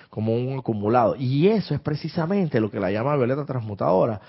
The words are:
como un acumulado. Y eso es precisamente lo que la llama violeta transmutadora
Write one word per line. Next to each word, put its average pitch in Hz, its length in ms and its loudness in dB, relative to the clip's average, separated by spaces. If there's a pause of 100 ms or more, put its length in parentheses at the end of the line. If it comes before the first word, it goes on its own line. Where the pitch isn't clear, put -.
como 110 240 -2
un 127 260 -2
acumulado. 107 580 2
Y 139 320 2
eso 196 260 0
es 139 60 -4
precisamente 160 800 -2
lo 107 100 -2
que 110 80 -6
la 95 100 0
llama 123 280 0
violeta 135 280 0
transmutadora 123 840 0